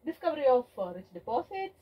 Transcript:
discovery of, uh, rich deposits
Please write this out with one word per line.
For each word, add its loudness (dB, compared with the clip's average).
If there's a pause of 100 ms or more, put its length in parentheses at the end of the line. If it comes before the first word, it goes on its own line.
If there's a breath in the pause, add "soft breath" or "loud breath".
discovery -2
of, 6 (140)
uh, -4
rich -14
deposits -4